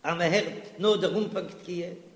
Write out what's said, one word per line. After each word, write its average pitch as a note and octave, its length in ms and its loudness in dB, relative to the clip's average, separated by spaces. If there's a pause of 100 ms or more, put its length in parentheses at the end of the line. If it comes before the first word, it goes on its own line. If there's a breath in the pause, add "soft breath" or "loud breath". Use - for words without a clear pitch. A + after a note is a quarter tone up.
א D#3 100 0
מען E3+ 80 0
הערט - 580 0
נאר G#3 160 6
דער F3 200 0
אומפאנג F#3+ 340 -2 (120)
תקיעה F3 280 -6 (260)